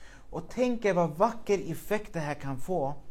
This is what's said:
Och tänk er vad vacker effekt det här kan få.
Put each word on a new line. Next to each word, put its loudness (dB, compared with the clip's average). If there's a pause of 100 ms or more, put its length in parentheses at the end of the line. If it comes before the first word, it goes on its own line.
(300)
Och -6
tänk 2
er 6
vad 6
vacker 2
effekt -2
det -4
här -2
kan -4
få. 0 (160)